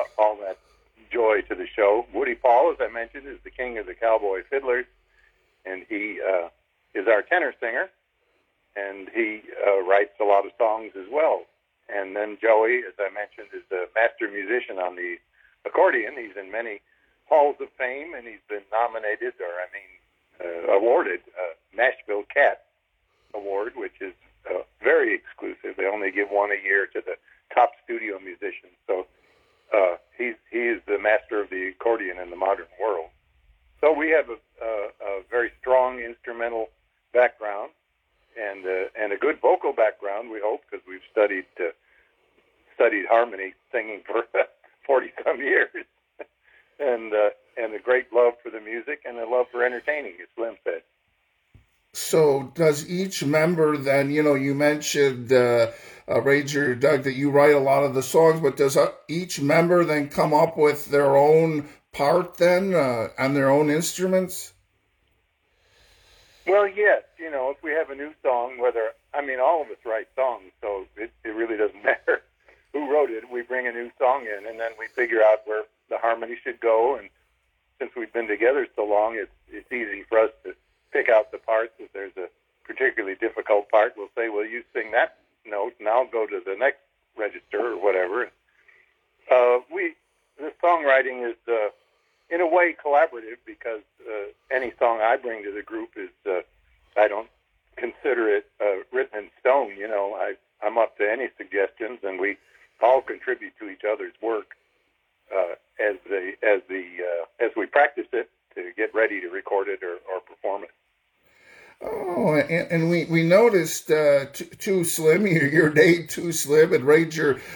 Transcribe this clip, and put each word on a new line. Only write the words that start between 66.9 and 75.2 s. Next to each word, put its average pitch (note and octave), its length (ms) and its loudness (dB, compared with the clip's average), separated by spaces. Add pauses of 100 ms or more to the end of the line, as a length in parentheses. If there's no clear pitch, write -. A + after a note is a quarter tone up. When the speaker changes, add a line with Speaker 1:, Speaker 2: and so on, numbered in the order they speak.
Speaker 1:
You D#3+ 140 -12
know, C3+ 200 -4
if C#3+ 120 -14
we D3+ 80 -6
have D3+ 180 -2
a C#3 60 -12
new D3 260 -12
song, B2+ 380 0
whether, A2+ 320 0 (220)
I D3 120 -4
mean, C3 140 -4
all D3+ 220 4
of C#3 80 -10
us - 160 -14
write A2 300 -6
songs, A2+ 360 -4 (100)
so G2 240 -6 (120)
it, A2+ 140 -12 (120)
it A2+ 60 -10
really A2+ 280 -4
doesn't G2+ 260 -4
<laughs> - 0 -
matter - 380 -2 (520)
who C#3 180 -6
wrote D3 200 2
it. A2+ 200 -10
We B2 120 -6
bring B2 240 -6
a A#2+ 40 -4
new A#2+ 260 -10
song C3 280 2
in, G#2 220 -10
and A2+ 120 -12
then A2+ 180 -6
we A2 100 -12
figure A#2 360 0